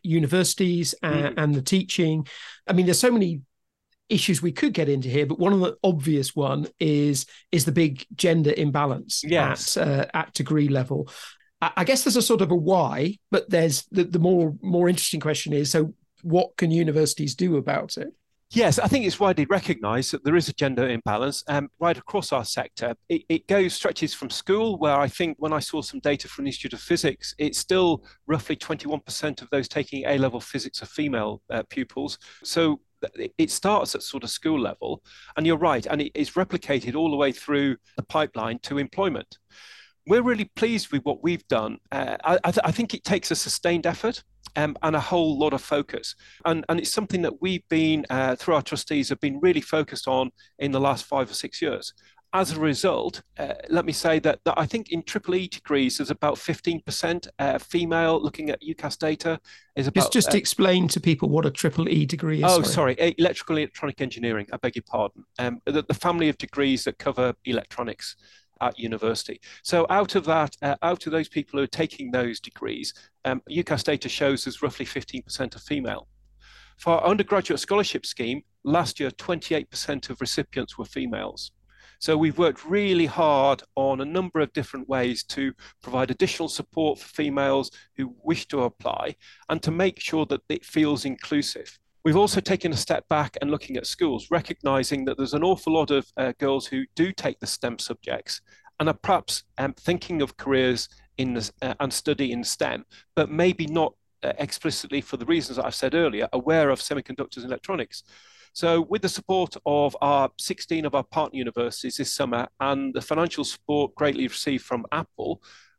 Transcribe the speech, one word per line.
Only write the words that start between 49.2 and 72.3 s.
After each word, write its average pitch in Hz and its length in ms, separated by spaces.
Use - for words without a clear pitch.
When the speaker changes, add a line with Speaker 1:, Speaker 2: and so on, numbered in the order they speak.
Speaker 2:
really 165 220
focused - 440
on 131 240
in 143 100
the 135 80
last 135 280
five 135 220
or - 60
six - 260
years. 143 320
As 185 200
a 156 80
result, 156 600
uh, 139 180
let 165 160
me 160 80
say 160 280
that, 156 240
that 170 120
I 156 100
think - 260
in 165 100
triple - 320
E 185 140
degrees, 135 500
there's 143 120
about 147 280
fifteen 165 440
percent, 170 440
uh, 139 180
female. 165 640
Looking 151 280
at - 120
ucas 151 340
data, 156 440
is 135 140
about, 190 140
Speaker 1:
Just, - 100
just 220 220
Speaker 2:
uh, 208 40
Speaker 1:
explain 180 500
to - 120
people 147 300
what 156 160
a 139 40
triple 165 380
E 151 180
degree 156 320
is, 147 60
Speaker 2:
Oh, 180 180
Speaker 1:
sorry. 147 320
Speaker 2:
sorry, - 60
e-, 170 180
electrical 165 380
electronic 147 440
engineering, 113 520
I 127 60
beg 123 180
your 113 100
pardon. 110 380
Um, 120 240
the, 147 180
the - 120
family 170 340
of 139 100
degrees 135 460
that - 140
cover 127 360
electronics - 680
at 123 180
university. 110 640
So 170 280
out 190 240
of 180 120
that, 156 360
uh, 143 180
out 170 260
of 156 60
those 160 160
people 143 300
who 139 60
are - 20
taking 139 460
those 120 260